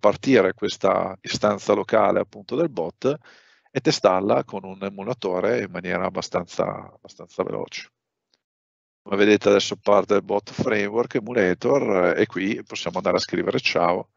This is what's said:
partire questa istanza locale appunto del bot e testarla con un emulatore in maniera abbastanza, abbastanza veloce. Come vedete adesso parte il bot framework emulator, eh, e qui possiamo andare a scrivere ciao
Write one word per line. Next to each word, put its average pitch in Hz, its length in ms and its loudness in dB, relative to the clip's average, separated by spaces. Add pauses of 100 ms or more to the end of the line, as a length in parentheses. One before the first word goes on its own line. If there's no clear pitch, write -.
partire 104 520 4
questa 95 680 -2
istanza 104 540 0
locale 98 440 2
appunto 101 380 -6
del 160 140 0
bot 123 480 -4 (580)
e 131 40 -2
testarla 98 640 2
con 98 180 -12
un 95 220 -12
emulatore 101 800 -4
in 92 100 -10
maniera 90 320 -4
abbastanza, 90 600 -4
abbastanza - 800 -10
veloce. - 480 -10 (1120)
Come 101 140 -4
vedete 104 320 6
adesso 101 260 4
parte 101 400 2
il 98 80 2
bot 101 300 -4
framework 110 640 -2
emulator, 107 1000 0
eh, 76 60 2
e - 40 2
qui 95 360 -4
possiamo - 360 -8
andare 92 180 0
a 90 40 0
scrivere - 380 -2
ciao 87 580 0